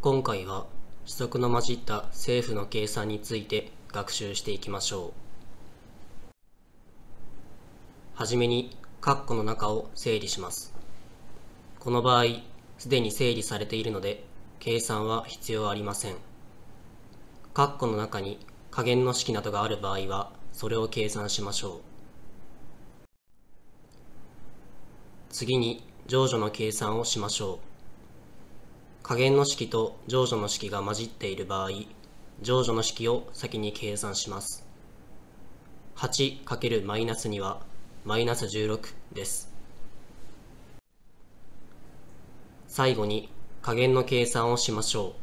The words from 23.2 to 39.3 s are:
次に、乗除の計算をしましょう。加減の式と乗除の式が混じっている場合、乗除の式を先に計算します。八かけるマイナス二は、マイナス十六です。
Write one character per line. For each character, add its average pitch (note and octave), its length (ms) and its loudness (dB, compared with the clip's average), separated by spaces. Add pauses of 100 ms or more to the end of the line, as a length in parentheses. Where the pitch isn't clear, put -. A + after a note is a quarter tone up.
次 B2+ 280 0
に、 A#2 260 0 (220)
乗 C3 200 6
除 A#2 120 4
の G#2+ 120 2
計 A2 220 -2
算 G#2+ 260 0
を A#2 60 0
し - 140 0
ま G#2 100 -2
し - 140 -2
ょ F#2+ 120 -2
う。 - 40 -8 (1400)
加 - 120 -2
減 C3 220 8
の C#3+ 80 8
式 B2 240 0
と A2+ 280 2 (100)
乗 B2+ 200 4
除 A#2+ 100 0
の G#2 120 0
式 G2+ 220 -2
が G2 120 -2
混 G#2 120 0
じ A2+ 100 -4
っ A2 40 -8
て - 200 -6
い F#2+ 80 -2
る G2 100 -4
場 F#2+ 200 -2
合、 G2 40 -4 (720)
乗 B2 220 6
除 A2+ 80 4
の A2+ 100 4
式 A2+ 260 0
を A#2+ 240 2
先 - 260 -4
に G#2 140 -2
計 G#2 240 -4
算 G2+ 200 -2
し - 140 -2
ま G2 100 -4
す。 - 260 -8 (1300)
八 - 500 2
か - 140 -6
け B2 100 2
る A2+ 140 4
マ G2+ 160 -2
イ A2+ 60 2
ナ A2+ 100 0
ス - 140 -4
二 G#2 120 -2
は、 F#2+ 220 -2 (420)
マ G#2+ 140 2
イ A#2 60 6
ナ A#2 100 4
ス G#2+ 140 -2
十 G#2+ 180 2
六 G#2+ 280 -2 (180)
で G2 120 -6
す。 - 280 -4 (3250)